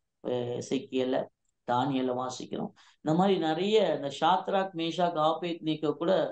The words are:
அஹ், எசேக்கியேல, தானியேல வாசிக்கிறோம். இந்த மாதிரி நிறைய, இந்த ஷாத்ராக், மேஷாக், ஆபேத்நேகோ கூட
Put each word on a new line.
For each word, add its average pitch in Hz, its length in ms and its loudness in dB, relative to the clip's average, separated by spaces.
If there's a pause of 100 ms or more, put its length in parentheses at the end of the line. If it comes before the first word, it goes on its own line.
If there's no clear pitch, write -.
(260)
அஹ், 123 280 -2
எசேக்கியேல, 127 640 -2 (520)
தானியேல 131 460 0
வாசிக்கிறோம். - 560 -6 (240)
இந்த 156 240 0
மாதிரி 190 200 4
நிறைய, 170 560 2
இந்த 139 260 -4
ஷாத்ராக், 190 540 2
மேஷாக், 165 460 0
ஆபேத்நேகோ 156 760 0
கூட 175 160 0 (200)